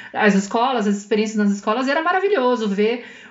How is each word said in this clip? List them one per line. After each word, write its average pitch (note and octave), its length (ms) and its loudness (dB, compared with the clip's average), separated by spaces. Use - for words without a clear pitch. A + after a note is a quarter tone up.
as G#3 200 4
escolas, A#3 520 0
as G3+ 100 0
experiências G#3+ 400 -2
nas G#3 160 2
escolas, A3 340 -2
e C4+ 40 0
era D#4 100 0
maravilhoso D#4+ 680 0
ver G#3 380 0